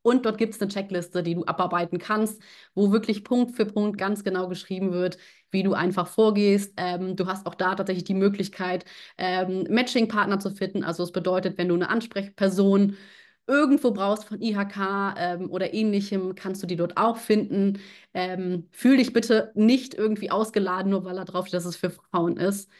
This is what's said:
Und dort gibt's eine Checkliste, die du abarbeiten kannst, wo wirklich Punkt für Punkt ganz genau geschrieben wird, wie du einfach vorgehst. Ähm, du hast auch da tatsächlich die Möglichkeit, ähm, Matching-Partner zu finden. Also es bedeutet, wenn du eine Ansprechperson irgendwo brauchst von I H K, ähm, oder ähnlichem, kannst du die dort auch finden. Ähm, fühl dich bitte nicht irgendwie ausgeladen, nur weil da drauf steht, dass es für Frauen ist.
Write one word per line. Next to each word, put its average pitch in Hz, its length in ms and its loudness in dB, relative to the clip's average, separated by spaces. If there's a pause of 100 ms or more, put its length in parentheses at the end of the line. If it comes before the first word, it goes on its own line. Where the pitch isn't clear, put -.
Und 247 200 4
dort 214 120 0
gibt's 220 240 -2
eine 202 80 0
Checkliste, 180 540 -4
die 170 120 -2
du 175 100 -4
abarbeiten 175 520 -2
kannst, 214 440 -2 (340)
wo 202 160 4
wirklich 220 320 0
Punkt 247 320 0
für 220 100 0
Punkt 208 320 -2
ganz 208 280 -2
genau 185 240 -2
geschrieben 185 420 -4
wird, 180 260 -2 (320)
wie 190 140 0
du 196 100 2
einfach 180 340 0
vorgehst. 202 680 4
Ähm, 180 400 -4
du 180 100 -2
hast 196 200 -6
auch 175 100 -8
da 185 180 2
tatsächlich 190 300 -2
die 202 100 -2
Möglichkeit, 190 680 0 (340)
ähm, 185 520 -2
Matching-Partner 220 720 2
zu 196 120 -4
finden. 190 320 -4
Also 165 200 -4
es 170 100 -6
bedeutet, 185 440 0
wenn 175 120 0
du 170 60 4
eine 180 140 0
Ansprechperson 196 1080 2 (500)
irgendwo 277 440 4
brauchst 202 340 -2
von 214 160 -10
I 214 160 0
H 202 80 0
K, 196 520 -2
ähm, 175 320 -4
oder 175 240 -4
ähnlichem, 202 600 0
kannst 196 260 -8
du 185 60 -6
die 180 80 -4
dort 170 220 -2
auch 226 180 4
finden. 202 640 0 (340)
Ähm, 185 580 -4
fühl 262 260 4
dich 247 160 2
bitte 220 420 2
nicht 233 380 4
irgendwie 208 380 -2
ausgeladen, 196 600 0
nur 185 140 0
weil 185 100 -8
da 185 80 -8
drauf 185 240 -6
steht, 180 120 -2
dass 175 60 -4
es 170 120 -8
für 185 120 -2
Frauen 170 460 -2
ist. 202 340 -2 (100)